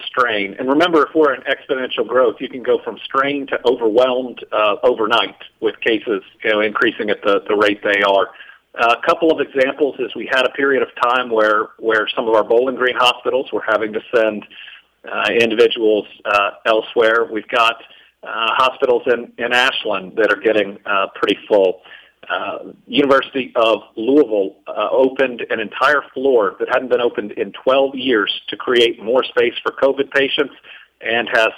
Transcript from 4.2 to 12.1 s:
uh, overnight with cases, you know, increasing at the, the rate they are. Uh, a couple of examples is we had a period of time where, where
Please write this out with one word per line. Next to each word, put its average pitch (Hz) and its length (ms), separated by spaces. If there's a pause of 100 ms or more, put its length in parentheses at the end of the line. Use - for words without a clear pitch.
uh, 107 320
overnight 110 500 (260)
with 110 200
cases, 107 420 (220)
you 113 80
know, 107 80
increasing 107 500
at 98 120
the, 101 260
the 104 80
rate 104 260
they 101 200
are. 98 260 (520)
Uh, 117 160
a - 80
couple 165 280
of 143 80
examples 135 580
is 117 160
we 117 160
had 131 160
a 123 40
period 135 340
of - 40 (140)
time 123 280
where, 107 400 (100)
where 110 340